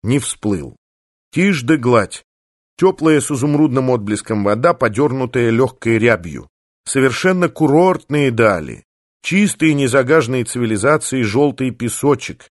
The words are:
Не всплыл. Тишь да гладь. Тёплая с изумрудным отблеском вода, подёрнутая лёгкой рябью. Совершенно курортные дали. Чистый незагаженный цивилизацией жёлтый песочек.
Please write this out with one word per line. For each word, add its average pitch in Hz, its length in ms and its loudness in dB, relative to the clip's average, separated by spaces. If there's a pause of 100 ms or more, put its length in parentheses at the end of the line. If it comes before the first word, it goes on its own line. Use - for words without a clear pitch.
Не 123 160 0
всплыл. 90 580 -6 (560)
Тишь 175 300 0
да 143 140 2
гладь. 120 460 0 (560)
Тёплая 160 420 2
с 127 100 -8
изумрудным 135 600 0
отблеском 104 540 -2
вода, 104 280 2
подёрнутая 123 760 -2
лёгкой 113 480 0
рябью. 87 500 -2 (360)
Совершенно 165 640 0
курортные 147 840 0
дали. 98 540 0 (380)
Чистый 170 520 0
незагаженный 131 680 0
цивилизацией 120 800 -2
жёлтый 131 480 0
песочек. - 840 -4